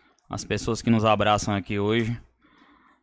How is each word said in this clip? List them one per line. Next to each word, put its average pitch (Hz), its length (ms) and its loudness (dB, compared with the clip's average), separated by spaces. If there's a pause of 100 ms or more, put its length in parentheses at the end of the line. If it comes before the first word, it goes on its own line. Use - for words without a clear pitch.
(300)
as - 140 -8
pessoas 110 380 -4
que - 80 0
nos 110 160 4
abraçam 104 480 2
aqui 101 260 -4
hoje. 113 400 0 (840)